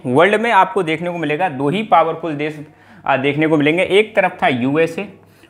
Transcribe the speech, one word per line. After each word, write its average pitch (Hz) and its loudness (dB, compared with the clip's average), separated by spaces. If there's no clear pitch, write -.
वर्ल्ड 175 2
में 233 -2
आपको 190 2
देखने 165 -4
को 170 -8
मिलेगा 156 -2
दो 135 -4
ही 190 -2
पावरफुल 165 0
देश, 151 -6
आ, 139 2
देखने 143 0
को 160 2
मिलेंगे। 151 2
एक 208 2
तरफ 185 0
था 185 2
यूएसए 156 -2